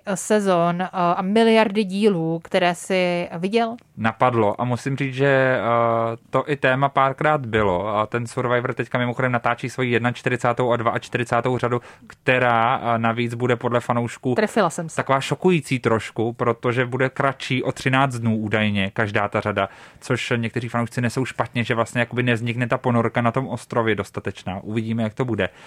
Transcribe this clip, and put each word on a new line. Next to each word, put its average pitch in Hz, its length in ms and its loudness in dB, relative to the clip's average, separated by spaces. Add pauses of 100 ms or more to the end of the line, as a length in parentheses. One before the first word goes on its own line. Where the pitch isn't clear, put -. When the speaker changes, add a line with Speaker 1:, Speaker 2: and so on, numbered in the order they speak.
(140)
Speaker 1:
sezon, 180 680 2
eh, 180 100 -4
a 180 300 0
miliardy 220 640 4
dílů, 180 600 0
které 180 300 2
jsi 175 540 -2 (100)
viděl? 226 380 -2 (220)
Speaker 2:
Napadlo 113 640 2
a 120 40 0
musím 123 320 -2
říct, 135 180 -4
že, 135 120 2 (320)
eh, - 20 -2 (680)
to 175 200 0
i 143 60 0
téma 135 320 2
párkrát 139 580 2
bylo. 104 500 2
A 107 100 2
ten 120 200 -4
Survivor 123 480 -2
teďka 123 240 -4
mimochodem 123 340 -2
natáčí 120 380 -2
svoji 127 200 -2
jednačtyřicátou 120 800 0
a 120 40 2
dvaačtyřicátou 120 840 -2
řadu, 123 220 -2 (260)
která, 123 760 2
eh, 117 160 0
navíc 117 360 -2
bude 120 220 0
podle 120 240 0
fanoušků 120 540 -2
Speaker 1:
Trefila 208 360 2
jsem 170 180 -8
se. - 80 -10
Speaker 2:
taková 135 240 0
šokující 151 580 0
trošku, 113 540 0
protože 120 540 -2
bude 131 220 -2
kratší 135 540 -2
o 127 100 -2
třináct 131 460 0
dnů 113 180 0
údajně 104 540 0
každá 104 380 -2
ta 107 120 -2
řada, 101 280 0 (320)
což - 360 -4
někteří 117 320 -4
fanoušci 120 320 -4
nesou 123 240 -2
špatně, 120 400 -4
že 123 100 -2
vlastně 117 260 -2
jakoby 120 220 -2
nevznikne 120 460 -2
ta 131 100 0
ponorka 120 420 0
na 117 120 2
tom 135 160 -2
ostrově 113 460 -2
dostatečná. 98 680 -8
Uvidíme, 113 400 -4
jak 110 120 -4
to 135 100 -2
bude. 104 240 -2 (180)